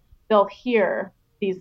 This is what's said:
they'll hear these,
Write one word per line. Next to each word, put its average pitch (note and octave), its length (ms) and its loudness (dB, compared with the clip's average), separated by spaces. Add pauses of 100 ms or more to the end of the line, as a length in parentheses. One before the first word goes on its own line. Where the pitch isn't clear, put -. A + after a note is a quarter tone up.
(280)
they'll G3+ 200 4
hear G3 640 -2 (260)
these, F#3 220 -4